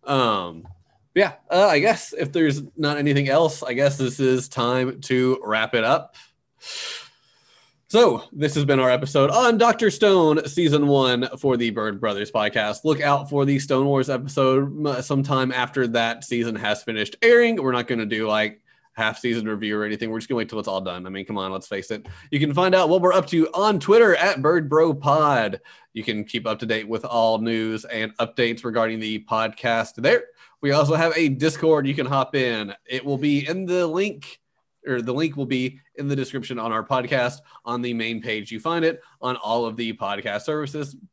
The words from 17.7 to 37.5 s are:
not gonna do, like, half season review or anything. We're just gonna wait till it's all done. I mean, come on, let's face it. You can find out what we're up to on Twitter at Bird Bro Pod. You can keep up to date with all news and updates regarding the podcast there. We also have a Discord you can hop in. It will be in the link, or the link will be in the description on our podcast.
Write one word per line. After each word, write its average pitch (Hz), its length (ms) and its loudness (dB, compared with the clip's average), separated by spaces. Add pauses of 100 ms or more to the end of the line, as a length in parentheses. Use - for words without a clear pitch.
not 120 140 -2
gonna 117 200 -2
do, 110 220 -2
like, 107 320 0 (320)
half 110 260 -4
season 117 300 -2
review 107 300 -4
or 104 60 -2
anything. 107 260 -6
We're 113 80 -6
just 110 100 -12
gonna 127 100 -2
wait 110 100 -4
till 113 100 -8
it's 104 100 -6
all 95 120 -4
done. 90 260 -10
I 92 40 -12
mean, 95 140 -10
come 104 140 -8
on, 95 140 -6
let's 95 160 -10
face 98 220 -8
it. 107 160 -10 (240)
You 143 100 0
can 147 120 0
find 185 220 2
out 185 140 4
what 180 140 4
we're 180 100 4
up 185 160 2
to 165 260 2
on 202 240 2
Twitter 196 380 6
at 160 260 0
Bird 156 260 2
Bro 156 260 4
Pod. 139 680 2 (320)
You 110 100 -10
can 104 220 -4
keep 117 220 -6
up 107 120 -2
to 117 80 -8
date 110 220 -2
with 110 160 -6
all 113 340 2
news 110 460 -2
and 110 340 -6
updates 117 460 -2
regarding 113 360 -2
the 107 300 -6
podcast 113 720 -2
there. 220 220 2 (380)
We 139 100 0
also 143 220 4
have 165 220 2
a 165 120 2
Discord 147 580 2
you 135 80 -2
can 139 120 -4
hop 135 280 -2
in. 113 400 -2 (120)
It 127 180 -6
will 139 140 -2
be 143 280 0
in 185 200 -6
the 180 200 0
link, 175 540 -6 (460)
or 127 160 -2
the 123 100 -4
link 147 240 -2
will 139 100 -4
be 127 340 -4 (160)
in 143 120 -8
the 143 80 -2
description 131 420 -6
on 113 140 -4
our 110 100 -2
podcast. 127 580 -2 (260)